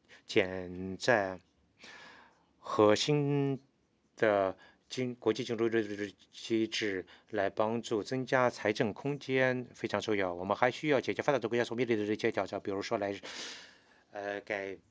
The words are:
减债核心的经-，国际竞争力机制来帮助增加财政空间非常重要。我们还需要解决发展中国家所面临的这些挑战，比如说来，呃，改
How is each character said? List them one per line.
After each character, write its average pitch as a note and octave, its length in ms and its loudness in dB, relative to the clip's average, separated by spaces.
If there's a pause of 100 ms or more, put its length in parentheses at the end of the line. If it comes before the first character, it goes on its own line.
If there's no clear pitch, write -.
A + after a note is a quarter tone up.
(260)
减 F#2 720 -2
债 G2 420 2 (1200)
核 G#2+ 340 6
心 C#3+ 640 2 (580)
的 G2 380 2 (360)
经-， B2 260 -4
国 A2 160 2
际 A#2 100 -2
竞 A2+ 140 -4
争 A2+ 140 2
力 G#2 440 -2 (180)
机 A2+ 340 -2
制 G2+ 400 -4 (240)
来 G2 180 0
帮 A2+ 320 0
助 A2 220 -2
增 C3 240 -4
加 B2+ 240 4
财 G#2+ 200 -2
政 A2 220 0
空 C#3 260 -6
间 B2+ 540 0
非 - 160 -6
常 G#2 140 0
重 A2 120 0
要。 F#2 200 0
我 F2 100 -6
们 G2 100 2
还 B2 160 4
需 D3+ 180 -4
要 C3+ 120 4
解 G#2 140 -2
决 A2 80 -4
发 D3 100 2
展 C3 80 2
中 A2+ 80 -2
国 A#2+ 80 0
家 A#2+ 80 4
所 A2+ 100 -6
面 A#2 140 0
临 A#2 100 4
的 G#2 80 0
这 G#2+ 80 2
些 A2+ 160 0
挑 G2+ 160 0
战， G2 140 -6
比 G2+ 100 -6
如 G2 120 -4
说 A2+ 160 -2
来， G2+ 200 -2 (920)
呃， G2+ 300 -6
改 G2 340 -6 (140)